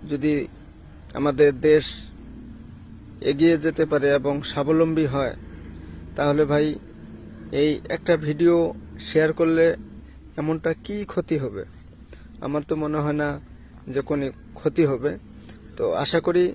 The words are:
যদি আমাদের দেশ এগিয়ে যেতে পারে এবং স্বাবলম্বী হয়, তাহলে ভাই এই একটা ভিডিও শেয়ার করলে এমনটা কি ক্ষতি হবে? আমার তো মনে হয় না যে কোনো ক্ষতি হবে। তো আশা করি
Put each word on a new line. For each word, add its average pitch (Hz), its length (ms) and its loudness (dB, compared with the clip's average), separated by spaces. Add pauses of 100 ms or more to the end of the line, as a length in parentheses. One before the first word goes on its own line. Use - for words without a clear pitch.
(120)
যদি 147 220 0 (840)
আমাদের 143 300 6 (180)
দেশ 151 180 6 (1500)
এগিয়ে 160 240 6 (100)
যেতে 160 260 0
পারে 143 160 2 (120)
এবং 143 140 0 (180)
স্বাবলম্বী 160 640 2
হয়, 135 200 -2 (840)
তাহলে 147 340 4
ভাই 147 140 4 (960)
এই 151 80 4 (260)
একটা - 180 2 (140)
ভিডিও 170 280 6 (520)
শেয়ার 156 220 4 (100)
করলে 165 260 4 (760)
এমনটা 160 300 -2 (140)
কি 208 120 -6 (140)
ক্ষতি 165 320 -2
হবে? 101 200 -6 (840)
আমার 147 240 -2
তো 156 40 0 (100)
মনে 151 200 -2
হয় 147 200 0
না 147 60 0 (640)
যে 135 160 0
কোনো 143 160 -2 (340)
ক্ষতি 160 320 2
হবে। 131 200 0 (680)
তো - 60 -4 (200)
আশা 165 240 0
করি 175 280 2